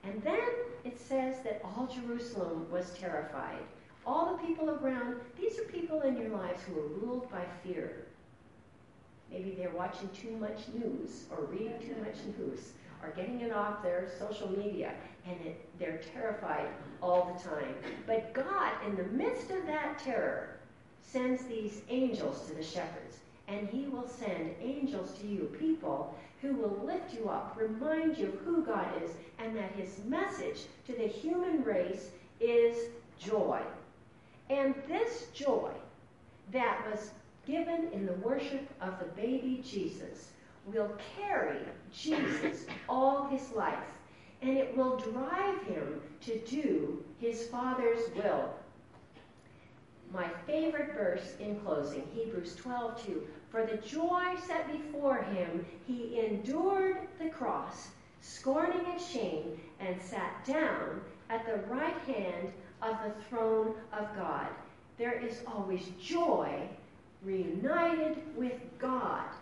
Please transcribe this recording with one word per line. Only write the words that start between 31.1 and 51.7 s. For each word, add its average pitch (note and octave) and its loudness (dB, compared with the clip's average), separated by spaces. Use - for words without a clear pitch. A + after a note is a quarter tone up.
race G3+ 2
is A#3 6
joy. F#3+ 2
And C4+ 6
this A4 0
joy C4+ 2
that A#3 2
was - -4
given E4 0
in G3 0
the F3+ 0
worship C4+ 0
of F#3 -4
the F3+ -4
baby B3 0
Jesus - -4
will G#3 0
carry G4+ 0
Jesus - 0
all C4+ 6
his C4 -2
life, - 0
and C4 4
it C4+ 2
will B3+ 6
drive D4+ 2
him - -4
to - -2
do - 2
his A#3 0
Father's A#3+ 2
will. F#3+ 2
My F#3 -2
favorite D4+ 2
verse F#3 0
in G#3 -4
closing, D3 0